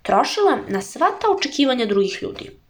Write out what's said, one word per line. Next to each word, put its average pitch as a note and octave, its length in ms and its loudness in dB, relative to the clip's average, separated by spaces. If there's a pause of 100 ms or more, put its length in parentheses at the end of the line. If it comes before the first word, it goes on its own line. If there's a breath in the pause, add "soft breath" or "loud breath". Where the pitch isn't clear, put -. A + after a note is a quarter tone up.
trošila C4+ 560 2 (100)
na G3 140 -4
sva D#4 260 -2 (140)
ta A4+ 60 0 (100)
očekivanja C4 480 0
drugih G3 360 0
ljudi. - 480 -12